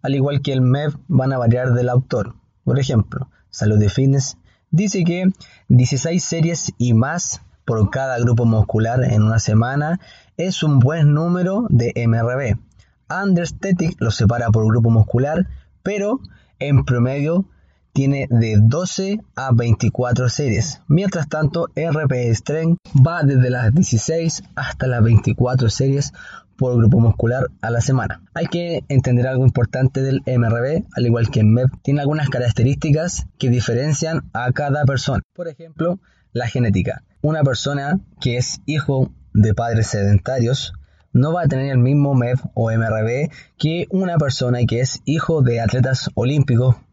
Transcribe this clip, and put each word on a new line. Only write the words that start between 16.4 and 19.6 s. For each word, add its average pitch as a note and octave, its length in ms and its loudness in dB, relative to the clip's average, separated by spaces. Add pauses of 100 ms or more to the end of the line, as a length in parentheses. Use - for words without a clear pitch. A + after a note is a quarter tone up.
en C#3 260 2
promedio C#3+ 640 0 (440)
tiene C#3 360 0
de A2+ 320 2
doce F#3 600 0 (160)
a C3 160 -2
veinticuatro A#2+ 760 0